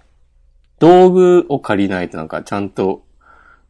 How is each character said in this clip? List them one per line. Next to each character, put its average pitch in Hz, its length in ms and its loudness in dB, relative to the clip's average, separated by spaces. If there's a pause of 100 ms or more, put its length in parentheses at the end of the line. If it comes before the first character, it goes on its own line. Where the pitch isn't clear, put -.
(800)
道 180 320 4
具 180 400 2
を 139 100 -6
借 101 240 -4
り 98 60 -2
な 92 120 -6
い 87 60 -8
と - 80 -18
な 80 60 -12
ん 80 60 -14
か 80 140 -10
ち - 100 -18
ゃ 101 80 -6
ん 101 100 -10
と - 340 -6 (640)